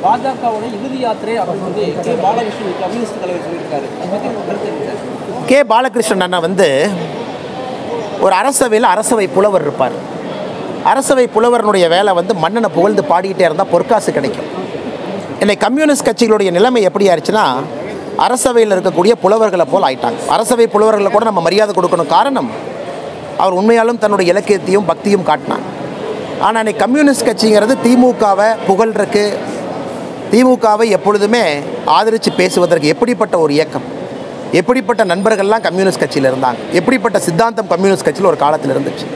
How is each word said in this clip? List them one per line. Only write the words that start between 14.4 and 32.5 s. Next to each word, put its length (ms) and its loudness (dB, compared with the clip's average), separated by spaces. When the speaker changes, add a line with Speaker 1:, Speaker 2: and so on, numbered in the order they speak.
Speaker 2:
இன்னைக்கு 260 2
கம்யூனிஸ்ட் 420 2
கட்சிகளுடைய 420 2
நிலைமை 320 2
எப்படி 260 2
ஆயிடுச்சுன்னா, 360 2
அரசவையில் 560 2
இருக்கக்கூடிய 380 2
புலவர்களை 480 2
போல் 120 2
ஆயிட்டாங்க. 460 -2
அரசவை 380 2
புலவர்களை 460 2
கூட 120 2
நம்ம 160 0
மரியாதை 340 2
கொடுக்கணும். 320 0
காரணம், 440 0
அவர் 160 2
உண்மையாலும் 460 2
தன்னுடைய 340 2
இலக்கியத்தையும் 520 2
பக்தியும் 380 2
காட்டினார். 420 -2
ஆனா 180 2
இன்னைக்கு 260 0
கம்யூனிஸ்ட் 440 2
கட்சிங்கிறது 460 4
திமுகவை 640 4
புகழ்றதுக்கு, 560 0
திமுகவை 560 4
எப்பொழுதுமே 540 2
ஆதரிச்சு 500 2
பேசுவதற்கு 520 2